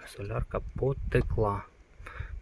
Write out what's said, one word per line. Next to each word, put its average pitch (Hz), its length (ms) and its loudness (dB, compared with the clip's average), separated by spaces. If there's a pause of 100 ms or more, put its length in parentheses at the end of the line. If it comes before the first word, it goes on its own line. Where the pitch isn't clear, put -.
солярка 110 540 -2
потекла. 110 1040 2 (760)